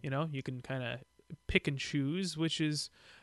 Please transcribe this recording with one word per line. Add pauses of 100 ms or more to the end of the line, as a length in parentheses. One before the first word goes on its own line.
you
know,
you
can
kinda (480)
pick
and
choose,
which
is, (320)